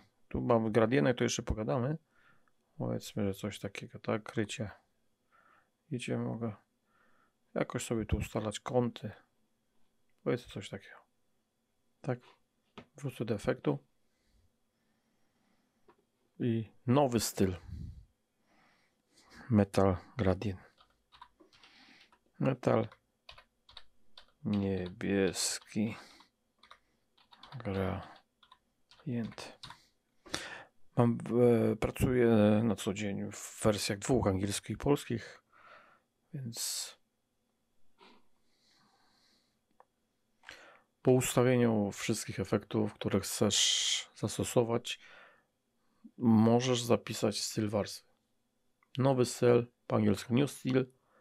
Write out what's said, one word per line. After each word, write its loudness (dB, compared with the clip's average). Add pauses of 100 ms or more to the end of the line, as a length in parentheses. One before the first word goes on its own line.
(280)
Tu -4
mamy 4
gradienek, 4
to 0
jeszcze -2
pogadamy. -2 (800)
Powiedzmy, -4
że -2
coś -8
takiego, -12
tak, -4
krycie. -6 (1200)
Widzicie, -4
mogę -6 (1000)
jakoś -4
sobie -4
tu -2
ustalać -6
kąty. -2 (1120)
Powiedzmy -4
coś -12
takiego. -16 (1040)
Tak, -4 (800)
wrócę -8
do -2
efektu. -2 (2500)
I -2 (160)
nowy 4
styl. 0 (1900)
Metal 4 (200)
gradient. 0 (1800)
Metal 0 (1600)
niebieski -2 (1600)
gradient. -8 (1400)
Mam, 4 (540)
e, -2
pracuję 2 (360)
na 0
co -4
dzień -4
w -10
wersjach 0
dwóch, 0
angielskich -2
i -8
polskich, -4 (920)
więc -10 (4000)
po 6
ustawieniu 4
wszystkich -4
efektów, -2
które -2
chcesz 0
zastosować, -2 (1200)
możesz 4
zapisać -2
styl -4
warstwy. -6 (880)
Nowy 2
styl, 2 (200)
po 0
angielsku 2
new 2
style, 0 (360)